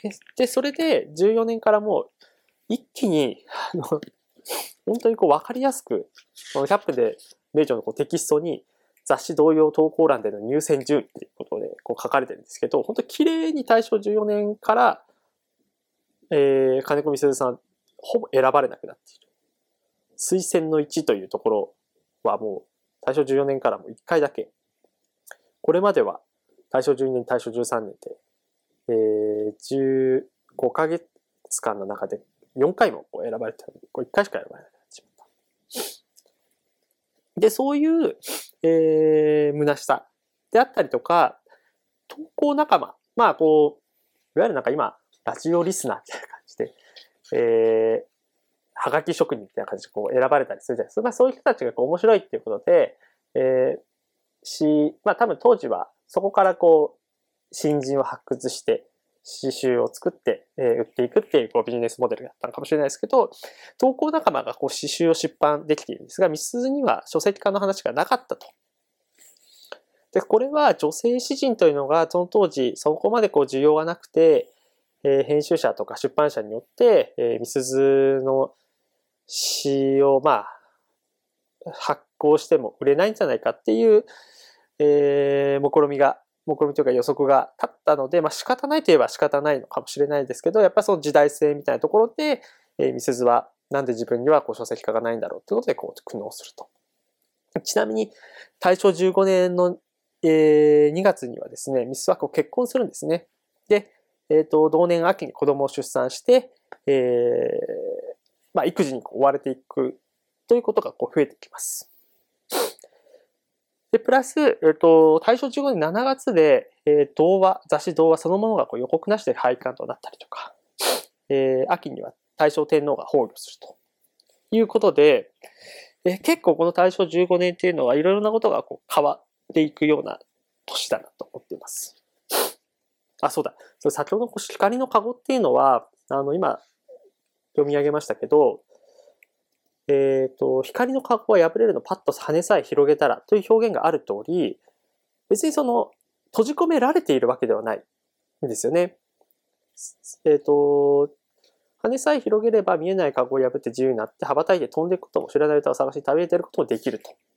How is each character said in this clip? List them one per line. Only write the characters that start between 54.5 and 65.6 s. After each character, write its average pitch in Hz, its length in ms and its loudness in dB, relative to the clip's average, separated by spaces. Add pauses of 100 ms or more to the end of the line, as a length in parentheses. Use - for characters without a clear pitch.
ま 208 80 2
あ、 - 40 -2
多 240 100 2
分 170 140 -4
当 233 160 6
時 131 120 -8
は 92 220 -6 (160)
そ - 140 -4
こ 196 100 -2
か 202 120 2
ら 185 120 4
こ 160 440 4
う、 - 560 -20
新 147 260 -2
人 135 180 -4
を 135 40 0
発 - 240 -8
掘 127 220 -6
し - 140 -12
て、 - 240 -4 (400)
詩 - 260 -8
集 123 280 -2
を 117 100 -2
作 - 200 -6
っ - 20 -12
て、 - 340 -6 (120)
え - 20 -4
ー、 131 60 0 (140)
売 - 20 -2
っ - 20 -2
て - 180 -6
い 120 60 -2
く 220 120 2
っ - 20 -2
て - 180 2
い 117 60 -2
う、 - 40 -10
こ 117 100 0
う、 110 40 0
ビ 117 80 -8
ジ 120 60 -4
ネ 117 100 -2
ス - 100 -12
モ 123 100 -2
デ 120 80 -4
ル 123 80 -12
が 127 60 -18
あ - 40 -20
っ - 80 -20
た - 60 -6
の - 40 -12
か - 80 -12
も 143 60 -12
し - 60 -2
れ 156 40 2
な 147 80 0
い - 20 0
で 143 40 -2
す - 80 -14
け - 80 -10
ど、 247 240 2 (480)
投 262 160 2
稿 302 160 -2
仲 302 200 0
間 131 120 -2
が 120 100 -6
こ - 140 -6
う、 127 40 -2
詩 - 160 -10
集 165 220 0
を 165 60 6
出 160 260 -6
版 147 260 0